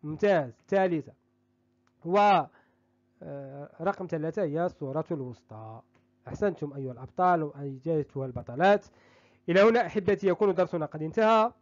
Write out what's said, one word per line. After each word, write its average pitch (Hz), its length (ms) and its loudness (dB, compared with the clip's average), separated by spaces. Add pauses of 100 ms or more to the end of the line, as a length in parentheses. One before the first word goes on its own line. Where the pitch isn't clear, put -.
ممتاز، 151 500 0 (160)
ثالثة، 190 440 0 (920)
و، 190 420 4 (760)
آه، 143 480 -14 (100)
رقم 190 260 -4
ثلاثة 165 360 -4
هي 160 240 -2
الصورة 147 440 -6
الوسطى. 117 720 -12 (480)
أحسنتم 165 440 -4
أيها 135 200 -8
الأبطال 165 500 0
وأيتها 143 840 -6
البطلات. 127 600 0 (600)
إلى 175 120 6
هنا 226 260 6
أحبتي 196 420 0
يكون 190 260 2
درسنا 165 320 -2
قد 151 160 -10
انتهى 220 600 2